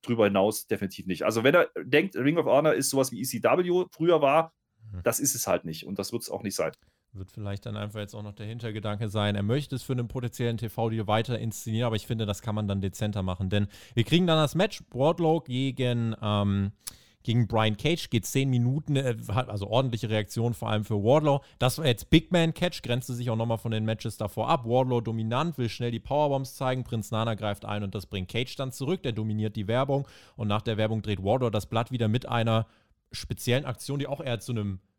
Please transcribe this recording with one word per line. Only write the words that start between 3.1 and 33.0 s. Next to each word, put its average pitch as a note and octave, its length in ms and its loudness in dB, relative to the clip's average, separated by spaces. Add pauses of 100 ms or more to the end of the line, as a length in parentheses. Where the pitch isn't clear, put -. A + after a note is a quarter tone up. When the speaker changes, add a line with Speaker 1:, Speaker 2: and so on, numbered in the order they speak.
Speaker 1:
wie F#2+ 100 -8
E - 20 -4
C B2 180 -6
W F3 500 2
früher E3 300 4
war, D#3+ 320 2 (380)
Speaker 2:
Mhm. F#2 120 -10
Speaker 1:
das - 160 0
ist - 140 0
es - 140 -4
halt F2+ 180 0
nicht D#2+ 200 -8
und G2 120 -6
das G2 160 -6
wird's A#2 160 -6
auch - 140 -6
nicht G2 120 -6
sein. D#2+ 160 -2 (420)
Speaker 2:
Wird F#2+ 180 -14
vielleicht G2+ 340 -8
dann G#2+ 120 -8
einfach G#2 220 -8
jetzt G#2 140 -10
auch G#2+ 100 -12
noch G#2 100 -12
der G#2 120 -14
Hintergedanke G#2+ 640 -6
sein, G#2 280 2
er G2+ 60 0
möchte C3+ 340 0
es B2 80 -6
für C3+ 100 -4
einen B2 140 -2
potenziellen A#2+ 500 -4
T-V-Deal A2+ 500 -2
weiter A2+ 320 2
inszenieren, A2+ 480 -2
aber A2+ 80 0
ich G#2 100 -4
finde, A2+ 200 -2
das G2+ 160 -2
kann G#2+ 140 -4
man G#2+ 120 -2
dann G2 140 0
dezenter G2+ 420 -2
machen, F#2 260 -2
denn G2+ 180 2 (260)
wir A#2+ 100 2
kriegen F3 240 4
dann D#3+ 100 6
das D3+ 160 2
Match, F#3+ 380 0
Wardlow D#3+ 480 4
gegen, B2 840 0
ähm, G2+ 520 2 (500)
gegen A#2 240 4
Brian A2 300 2
Cage, D#3+ 320 -2
geht A2+ 160 2
zehn C3+ 240 0
Minuten, C3 480 2
äh, C3 180 0 (140)
hat B2 200 0
also G2+ 180 -4
ordentliche A2+ 420 0
Reaktion, A2 440 0
vor A2 160 -6
allem G#2+ 140 0
für G2+ 200 -2
Wardlow. C#3+ 380 4 (160)
Das B2+ 200 2
war D#3 80 -4
jetzt A#2+ 240 0
Big E3 220 6
Man E3 220 4
Catch, - 300 -4
grenzte B2 300 -4
sich A#2+ 160 -4
auch A2+ 80 0
nochmal A2+ 200 0
von A2+ 140 -4
den A2 140 0
Matches A2 320 -4
davor A2 320 -2
ab. C#3+ 160 2
Wardlow B2 360 2
dominant, A2+ 560 -2
will A#2+ 120 0
schnell A#2+ 220 -4
die A#2 100 -6
Powerbombs C#3 540 -2
zeigen, C3 280 -2
Prinz A2+ 280 -6
Nana A2+ 240 0
greift G#2 300 -4
ein G#2 160 -4
und G2 140 -6
das G2 100 -6
bringt F#2 240 -6
Cage B2 280 -4
dann C3 140 -6
zurück, D#3 320 -4
der B2 100 -2
dominiert G#2+ 420 -2
die G2+ 120 -4
Werbung C#3 400 0 (280)
und G#2 140 -4
nach G#2 120 2
der A2 160 -2
Werbung A2 240 0
dreht F#2+ 220 -4
Wardlow B2 260 2
das G2+ 160 -2
Blatt A#2 260 -2
wieder A#2 180 0
mit A#2 180 0
einer A2+ 400 2 (460)